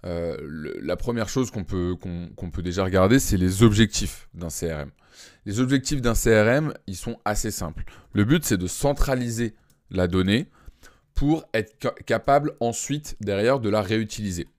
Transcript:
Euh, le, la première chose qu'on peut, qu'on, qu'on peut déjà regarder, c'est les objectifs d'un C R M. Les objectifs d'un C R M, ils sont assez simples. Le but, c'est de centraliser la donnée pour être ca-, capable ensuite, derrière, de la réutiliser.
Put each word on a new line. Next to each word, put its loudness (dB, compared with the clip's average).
Euh, -6
le, -10
la -4
première -2
chose -2
qu'on -8
peut, -2
qu'on, -10
qu'on -10
peut -8
déjà -2
regarder, 4
c'est 2
les 4
objectifs 4
d'un -10
C -6
R -6
M. -10
Les -4
objectifs 0
d'un 2
C 4
R 6
M, 2
ils -10
sont -8
assez -2
simples. -8
Le 4
but, 4
c'est 2
de -2
centraliser 0
la 0
donnée 2
pour 2
être -2
ca-, -4
capable 2
ensuite, -4
derrière, 0
de -2
la 2
réutiliser. -4